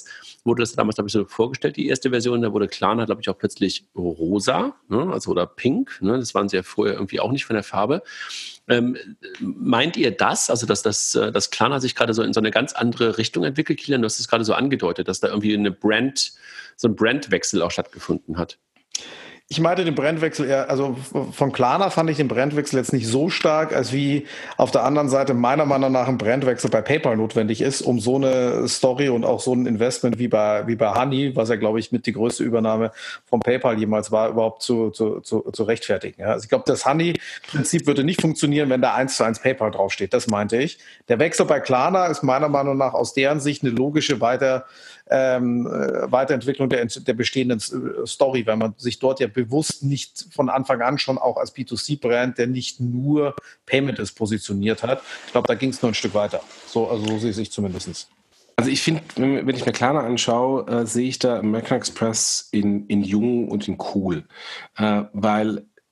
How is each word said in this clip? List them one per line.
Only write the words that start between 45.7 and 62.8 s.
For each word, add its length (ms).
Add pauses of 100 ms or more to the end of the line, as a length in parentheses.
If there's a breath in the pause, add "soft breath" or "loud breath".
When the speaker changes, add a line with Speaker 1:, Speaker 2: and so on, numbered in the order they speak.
Speaker 2:
Weiterentwicklung 600
der, 160
der 280
bestehenden 440
S-, 180 (300)
Story, 420
weil 80
man 220
sich 220
dort 200
ja 80
bewusst 560
nicht 480
von 160
Anfang 340
an 160
schon 200
auch 180
als 160
B 140
two 100
C 220
Brand, 400
der 100
nicht 320
nur 560 (300 loud breath)
Payment 340
ist, 140
positioniert 680
hat. 200 (240 loud breath)
Ich 80
glaub, 120
da 100
ging's 260
nur 100
ein 40
Stück 180
weiter. 260 (280)
So, 200
also 180
so 120
sehe 140
ich 200
zumindest. 560 (480)
Speaker 3:
Also 160
ich 100
find, 200 (160)
wenn, 280
wenn 120
ich 80
mir 80
Klarna 260
anschaue, 680
äh, 180
sehe 240
ich 100
da 180
American 400
Express 760
in, 340